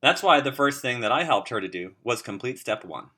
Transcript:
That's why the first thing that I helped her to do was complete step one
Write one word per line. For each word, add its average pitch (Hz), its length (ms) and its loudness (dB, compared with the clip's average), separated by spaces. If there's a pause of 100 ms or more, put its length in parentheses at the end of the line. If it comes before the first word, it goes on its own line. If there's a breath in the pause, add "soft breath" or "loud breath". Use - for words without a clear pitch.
That's 160 220 2
why 165 180 8
the 135 120 -2
first 139 280 0
thing 123 200 -2
that 110 120 2
I 156 120 2
helped 120 260 0
her 110 100 -2
to 95 80 -8
do 90 340 -10
was 117 200 -2
complete 123 360 -8
step - 260 -6
one 78 340 -14